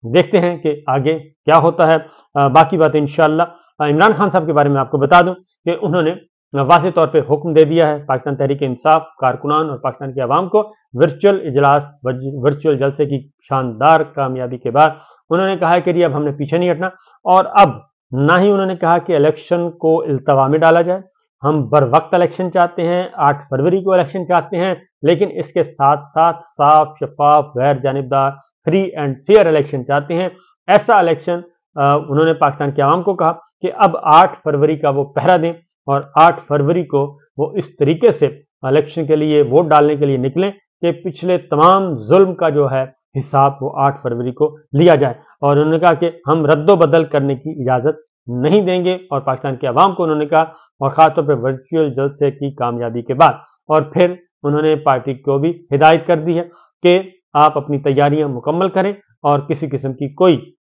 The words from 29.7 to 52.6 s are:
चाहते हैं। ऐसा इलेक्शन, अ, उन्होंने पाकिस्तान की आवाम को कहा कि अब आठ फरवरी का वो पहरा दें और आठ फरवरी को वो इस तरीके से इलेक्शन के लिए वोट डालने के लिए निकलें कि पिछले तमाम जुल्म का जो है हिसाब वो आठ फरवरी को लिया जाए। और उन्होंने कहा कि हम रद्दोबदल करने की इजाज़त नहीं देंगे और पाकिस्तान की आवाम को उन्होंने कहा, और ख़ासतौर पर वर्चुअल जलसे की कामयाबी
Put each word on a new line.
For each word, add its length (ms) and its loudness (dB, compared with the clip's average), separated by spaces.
चाहते 300 -4
हैं। 180 -4
ऐसा 300 4
इलेक्शन, 440 -2
अ, 320 0
उन्होंने 240 2
पाकिस्तान 380 -2
की 100 -4
आवाम 200 2
को 120 -2
कहा 180 -2
कि 360 -10
अब 380 0
आठ 300 4
फरवरी 420 -2
का 120 -2
वो 140 -2
पहरा 340 0
दें 160 -2
और 320 -4
आठ 200 4
फरवरी 440 -2
को 360 -4
वो 180 -6
इस 220 -10
तरीके 320 2
से 320 -4
इलेक्शन 420 -2
के 80 0
लिए 260 2
वोट 240 2
डालने 320 2
के 80 -2
लिए 120 0
निकलें 340 -2
कि 400 -6
पिछले 460 -4
तमाम 580 2
जुल्म 380 2
का 160 -2
जो 180 0
है 280 -4
हिसाब 460 0
वो 80 -6
आठ 280 -2
फरवरी 340 -6
को 260 -4
लिया 200 6
जाए। 200 -2
और 160 2
उन्होंने 220 0
कहा 140 4
कि 340 -4
हम 180 0
रद्दोबदल 600 2
करने 300 -2
की 260 -10
इजाज़त 420 -2
नहीं 360 0
देंगे 340 -2
और 80 -4
पाकिस्तान 360 -6
की 120 -6
आवाम 260 2
को 100 -4
उन्होंने 220 -2
कहा, 280 0
और 80 -2
ख़ासतौर 360 2
पर 80 0
वर्चुअल 580 -4
जलसे 400 -4
की 200 -8
कामयाबी 500 -6